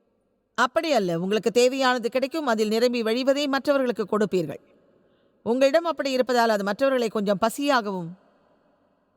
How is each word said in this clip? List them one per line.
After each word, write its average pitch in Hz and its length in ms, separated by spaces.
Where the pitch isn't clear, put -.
அப்படி 311 360
அல்ல. 185 280
உங்களுக்கு 196 320
தேவையானது 247 580
கிடைக்கும், 269 360
அதில் 220 220
நிரம்பி 233 360
வழிவதை 262 440
மற்றவர்களுக்கு 262 580
கொடுப்பீர்கள். 190 560
உங்களிடம் 269 400
அப்படி 302 280
இருப்பதால் 247 380
அது 208 140
மற்றவர்களை 240 460
கொஞ்சம் 202 320
பசியாகவும் 220 680